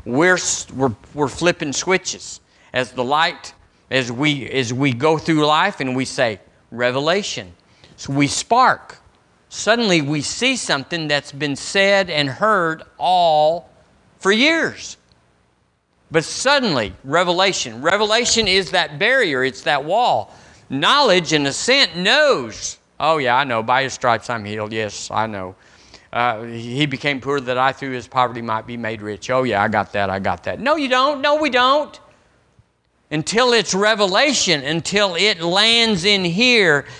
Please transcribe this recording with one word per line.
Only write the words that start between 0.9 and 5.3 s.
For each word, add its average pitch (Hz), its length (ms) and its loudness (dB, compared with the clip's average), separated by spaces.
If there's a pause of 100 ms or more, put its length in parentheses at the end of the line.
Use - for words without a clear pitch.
we're 143 160 -2
flipping 165 420 -2
switches - 720 -6 (320)
as 127 180 -2
the 123 120 -4
light, 151 500 -2 (360)
as 123 220 0
we, 139 380 -2
as 127 240 -2
we 135 180 0
go 151 260 0
through 151 280 0